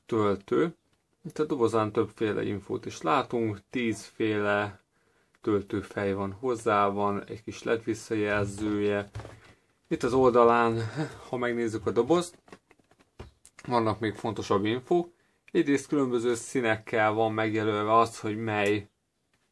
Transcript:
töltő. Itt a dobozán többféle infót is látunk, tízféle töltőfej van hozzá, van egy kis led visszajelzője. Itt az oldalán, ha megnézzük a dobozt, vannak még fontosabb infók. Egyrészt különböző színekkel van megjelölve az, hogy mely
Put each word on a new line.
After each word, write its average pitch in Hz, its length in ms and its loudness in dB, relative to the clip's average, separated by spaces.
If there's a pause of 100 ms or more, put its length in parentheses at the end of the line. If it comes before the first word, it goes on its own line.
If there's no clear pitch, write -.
töltő. 117 680 0 (500)
Itt - 140 -10
a 151 60 0
dobozán 113 460 0
többféle 110 520 -2
infót 107 420 -6
is - 160 -12
látunk, 120 680 -2
tízféle 104 1080 -2 (640)
töltőfej 101 720 -2
van 98 180 -4
hozzá, 107 560 0
van 101 380 0
egy - 180 -12
kis - 200 -14
led 113 200 -2
visszajelzője. 104 1300 -2 (800)
Itt - 160 -4
az 120 100 0
oldalán, 117 680 6 (480)
ha 127 80 -6
megnézzük 117 480 -2
a 113 60 -2
dobozt, 147 460 2 (1300)
vannak 113 320 2
még 107 140 -2
fontosabb 104 520 -2
infók. 127 500 0 (360)
Egyrészt 143 360 2
különböző 123 480 2
színekkel 113 760 0
van 110 220 2
megjelölve 110 640 2
az, 113 220 4
hogy 107 180 -4
mely 104 520 0 (640)